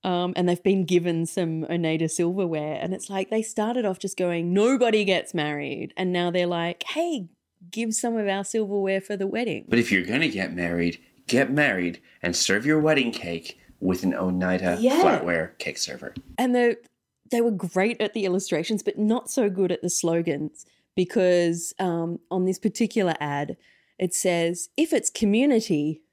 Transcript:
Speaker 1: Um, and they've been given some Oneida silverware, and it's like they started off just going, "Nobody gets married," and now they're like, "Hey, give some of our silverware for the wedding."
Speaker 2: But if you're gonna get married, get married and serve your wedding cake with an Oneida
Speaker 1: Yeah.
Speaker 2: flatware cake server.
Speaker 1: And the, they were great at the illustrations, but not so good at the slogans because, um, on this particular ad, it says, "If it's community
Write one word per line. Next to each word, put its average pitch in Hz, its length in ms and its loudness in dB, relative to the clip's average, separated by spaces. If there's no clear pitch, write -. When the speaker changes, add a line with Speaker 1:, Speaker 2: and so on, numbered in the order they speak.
Speaker 1:
Um, 180 320 -2
and 175 140 0
they've 175 140 0
been 190 240 2
given 170 400 2
some 160 380 -2
Oneida 160 440 0
silverware, 165 720 -2
and 180 140 -4
it's - 160 -12
like 196 180 -4
they 220 140 -2
started 226 420 -2
off 190 140 -2
just - 180 -8
going, 175 380 0
"Nobody 220 500 4
gets 185 300 0
married," 147 600 -4
and 185 160 -2
now 175 200 0
they're 175 160 0
like, 170 380 -4
"Hey, 302 440 -4
give 226 240 -4
some 233 220 -2
of 208 100 0
our 196 180 -2
silverware 196 580 0
for 208 120 -8
the 190 120 -2
wedding." 214 420 -4
Speaker 2:
But 117 100 4
if 113 140 2
you're 92 120 2
gonna 135 240 0
get 95 260 -4
married, 85 440 0
get 123 260 2
married 98 480 0
and 85 120 -2
serve 104 300 0
your 156 160 4
wedding 147 300 2
cake 85 480 -10
with 92 240 0
an 92 120 2
Oneida 92 640 0
Speaker 1:
Yeah. 269 220 4
Speaker 2:
flatware 85 560 0
cake - 200 -8
server. - 360 -10
Speaker 1:
And 247 160 2
the, 240 240 4
they 233 120 2
were 233 80 4
great 190 500 0
at 214 140 -2
the 214 100 -2
illustrations, 185 580 0
but - 160 -4
not 220 320 0
so 208 200 2
good 185 200 0
at 175 120 -4
the 180 80 -2
slogans 165 760 -2
because, 175 840 2
um, 170 420 -2
on 185 160 0
this 185 120 0
particular 196 640 0
ad, 147 380 -4
it 185 160 -2
says, 170 640 0
"If 330 160 2
it's - 160 0
community 208 880 2